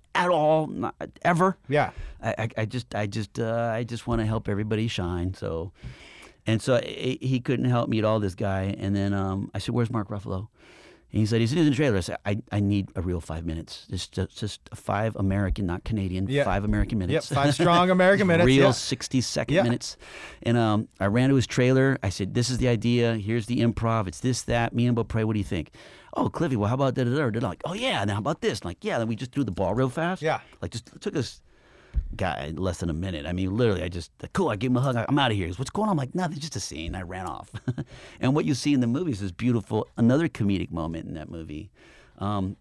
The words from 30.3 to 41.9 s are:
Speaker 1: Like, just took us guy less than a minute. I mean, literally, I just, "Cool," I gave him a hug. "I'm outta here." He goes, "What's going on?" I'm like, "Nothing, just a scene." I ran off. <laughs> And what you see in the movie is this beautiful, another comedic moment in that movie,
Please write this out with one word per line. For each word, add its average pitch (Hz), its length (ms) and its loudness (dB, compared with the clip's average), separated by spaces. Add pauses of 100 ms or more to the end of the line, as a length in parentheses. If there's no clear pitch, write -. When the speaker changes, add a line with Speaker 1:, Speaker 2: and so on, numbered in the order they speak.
Speaker 1:
Like, - 120 -6
just - 180 -10 (100)
took - 160 -4
us 123 240 -4 (760)
guy 78 400 -4
less 90 220 -2
than 85 120 -2
a - 20 -2
minute. 82 320 -4
I 85 80 -6
mean, 92 240 -2
literally, 110 280 2
I 85 40 -4
just, 87 220 -8 (220)
"Cool," 180 160 0
I 110 80 -2
gave 123 140 -2
him 127 60 2
a 123 40 2
hug. 131 160 0
"I'm 117 200 0
outta 131 180 2
here." 92 120 0
He 85 60 -4
goes, 90 80 -8
"What's 135 100 -6
going 214 180 -2
on?" 202 40 2
I'm 170 40 2
like, 131 160 -4
"Nothing, 165 280 -4
just 156 160 -8
a 101 40 -6
scene." 85 360 -8
I 95 60 -6
ran 90 240 -8
off. - 300 -10
<laughs> - 280 -6 (360)
And 131 140 2
what 151 100 2
you 143 100 0
see 143 180 0
in 127 80 4
the 123 80 2
movie 147 240 0
is 95 80 -6
this 98 120 -4
beautiful, 113 540 0 (100)
another 135 320 4
comedic 98 440 -2
moment 82 340 -6
in 87 80 -10
that 78 160 -10
movie, 80 400 -12 (480)